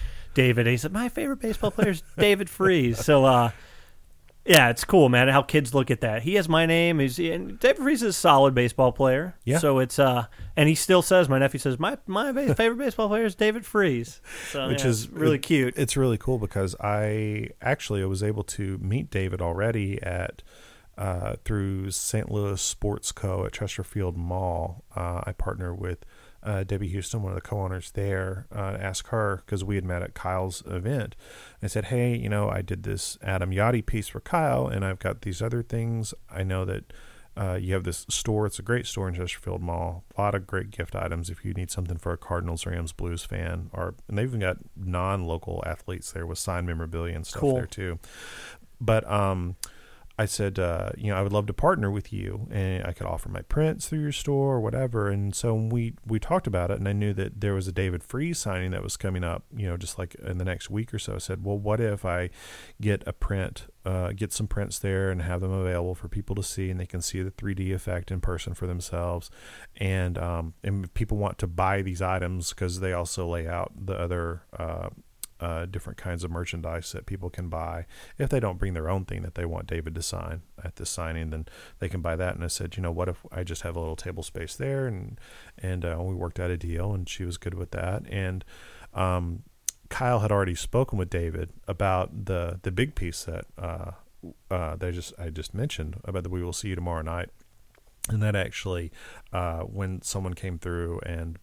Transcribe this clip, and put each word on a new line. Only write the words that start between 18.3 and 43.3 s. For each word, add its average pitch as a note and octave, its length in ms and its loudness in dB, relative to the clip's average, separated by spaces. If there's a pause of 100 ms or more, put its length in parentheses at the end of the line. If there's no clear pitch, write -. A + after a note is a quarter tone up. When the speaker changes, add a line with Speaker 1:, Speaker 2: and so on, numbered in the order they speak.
Speaker 2:
to F#2+ 340 -4
meet G#2 340 0
David F#2+ 280 0
already G2 640 0
at, F2+ 400 -6 (560)
uh, F#2+ 460 -2
through G2 480 0
Saint - 360 -2
Louis G2+ 320 0
Sports - 520 -2
Co. F#2+ 340 -2
at G2+ 60 -6
Chesterfield F#2+ 640 -4
Mall. F2 640 -2 (140)
Uh, F2 280 -2
I G2 80 -4
partner F#2 400 -4
with, F2+ 320 -6 (380)
uh, G2 220 -2
Debbie G2 240 -2
Houston, G2 340 -4
one F#2+ 100 -2
of F#2 40 -4
the F2 120 -6
co-owners F#2 440 -4
there, F#2+ 640 -2
uh, G2+ 240 -4
ask F#2+ 300 -4
her, G#2 380 0
'cause G2 180 -2
we G2+ 120 0
had F#2 80 0
met F2+ 180 -2
at F#2 100 -6
Kyle's F#2 540 -2
event. G#2 480 -2 (480)
I G2+ 60 0
said, G#2 180 0
"Hey, B2 300 2
you A#2 120 -2
know, G#2 220 2
I G2 120 0
did F#2+ 200 -4
this G2 400 -4
Adam F#2 300 0
Yachty A2 340 4
piece - 220 0
for - 120 -10
Kyle, C3 460 2
and G2+ 180 0
I've F#2+ 140 -2
got F#2+ 240 -4
these F2+ 180 -4
other A#2 220 -2
things. A2+ 500 -2 (160)
I F#2+ 140 -4
know F#2 220 0
that, F#2+ 280 -6 (440)
uh, F#2 260 -2
you F#2 120 0
have F#2 100 0
this F2 260 -4
store. G#2+ 340 0
It's G2+ 140 -2
a - 40 -10
great A#2+ 240 0
store F#2+ 220 -2
in F2+ 60 -2
Chesterfield F2+ 480 -6
Mall. E2+ 400 -4 (160)
A - 20 2
lot G#2 140 2
of F#2+ 140 -4
great G2 240 -4
gift - 240 -6
items E2+ 340 -4
if - 140 -10
you G2 100 -4
need F2+ 160 -4
something F2 260 -2
for E2+ 160 -4
a E2+ 60 -4
Cardinals, F2 480 -4
Rams, E2+ 260 -4
Blues E2+ 320 -6
fan." F2 480 -6